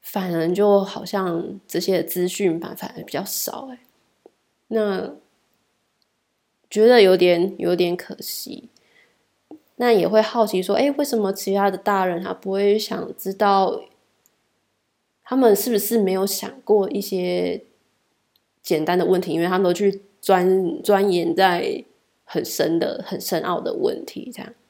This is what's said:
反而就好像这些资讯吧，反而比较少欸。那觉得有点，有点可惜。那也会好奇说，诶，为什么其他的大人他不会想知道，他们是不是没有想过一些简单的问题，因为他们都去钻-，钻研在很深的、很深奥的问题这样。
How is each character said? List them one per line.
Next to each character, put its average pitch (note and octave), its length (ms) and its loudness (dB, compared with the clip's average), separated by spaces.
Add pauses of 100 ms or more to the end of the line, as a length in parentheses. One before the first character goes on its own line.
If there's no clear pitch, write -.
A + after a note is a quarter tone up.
反 F#3 320 -6
而 E3 180 0
就 G3+ 320 4
好 - 180 -12
像 F#3+ 640 -6
这 - 140 -4
些 F3 240 0
资 F3+ 240 -4
讯 F3+ 320 -2
吧， - 160 -10
反 - 220 -12
而 - 40 -14
比 - 80 -16
较 D#3+ 140 -4
少 - 460 -8
欸。 B3 80 -18 (920)
那 G#3+ 460 -2 (1500)
觉 G#3+ 180 4
得 A#3+ 140 8
有 F#3 160 8
点， F3+ 400 2
有 F3 180 0
点 F3 220 0
可 - 240 -12
惜。 - 480 -14 (1120)
那 A#3+ 140 2
也 F#3 160 4
会 G#3+ 140 4
好 A3 240 0
奇 F#3+ 160 -2
说， G3 120 -2
诶， C#4+ 180 2
为 C#4+ 120 -2
什 C#4 140 -2
么 G3 140 0
其 F#3+ 220 -6
他 G3 160 2
的 F#3+ 60 -6
大 G3 300 0
人 F3 160 -2
他 F#3+ 100 -8
不 - 180 -10
会 G3+ 280 2
想 - 380 -8
知 F#3+ 160 -8
道， G3 500 2 (1400)
他 - 140 -4
们 A#3+ 180 6
是 A3 160 -2
不 A3 80 2
是 A3+ 220 0
没 F#3+ 100 2
有 F#3+ 160 0
想 - 240 -6 (140)
过 G3+ 240 2
一 C#4 100 -4
些 F3+ 640 -4 (1000)
简 D#3 220 -2
单 F3+ 140 0
的 F3 60 2
问 F#3 160 2
题， F3 120 -4
因 E3 80 -2
为 E3+ 60 0
他 F#3 120 0
们 G3 60 2
都 F3+ 100 2
去 G3 280 0 (200)
钻-， F#3 600 2
钻 G3 300 2
研 E3+ 220 0
在 F3+ 500 0 (400)
很 - 180 -4
深 - 360 0
的、 - 280 -4
很 F#3+ 140 -8
深 F3 220 -4
奥 - 180 -4
的 - 140 -6
问 - 300 -4
题 - 300 -14
这 - 80 -14
样。 - 120 -18 (160)